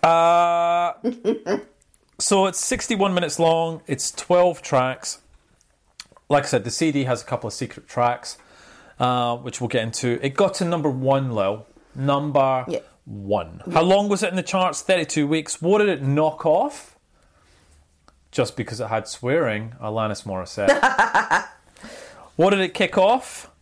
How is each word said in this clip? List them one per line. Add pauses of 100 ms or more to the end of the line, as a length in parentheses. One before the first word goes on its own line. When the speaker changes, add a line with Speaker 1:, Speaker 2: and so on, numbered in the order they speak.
Speaker 1:
Uh, (100)
Speaker 2:
<laughs> (600)
Speaker 1:
so
it's
sixty-one
minutes
long.
It's
twelve
tracks. (1080)
Like
I
said,
the
C
D
has
a
couple
of
secret
tracks, (640)
uh,
which
we'll
get
into.
It
got
to
number
one,
Lil. (300)
Number
Speaker 2:
Yeah. (260)
Speaker 1:
one. (100)
How
long
was
it
in
the
charts?
Thirty-two
weeks.
What
did
it
knock
off? (1300)
Just
because
it
had
swearing,
Alanis
Morissette.
Speaker 2:
<laughs> (800)
Speaker 1:
What
did
it
kick
off? (100)